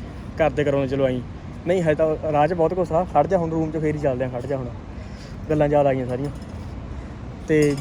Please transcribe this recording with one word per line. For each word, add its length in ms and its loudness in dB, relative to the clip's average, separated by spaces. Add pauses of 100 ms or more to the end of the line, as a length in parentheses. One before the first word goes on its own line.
(380)
ਕਰਦੇ 260 2
ਕਰਾਉਂਦੇ 240 2
ਚਲੋ 160 0
ਆਈਂ। 160 2 (460)
ਨਹੀਂ, 160 2
ਹੈ 120 4
ਤਾਂ 380 2
ਰਾਹ 140 6
'ਚ 80 2
ਬਹੁਤ 200 2
ਕੁਛ 180 0
ਆ, 120 4
ਖੜ੍ਹ 240 4
ਜਾ 100 4
ਹੁਣ 120 0
ਰੂਮ 200 0
'ਚ 60 -4
ਫੇਰ 180 0
ਹੀ 60 -6
ਚੱਲਦੇ 240 0
ਆ, 40 -2
ਖੜ੍ਹ 180 -6
ਜਾ 100 -2
ਹੁਣ, 100 -4 (840)
ਗੱਲਾਂ 180 4
ਯਾਦ 180 4
ਆ 80 4
ਗਈਆਂ 120 -2
ਸਾਰੀਆਂ। 240 -4 (1160)
ਤੇ 320 6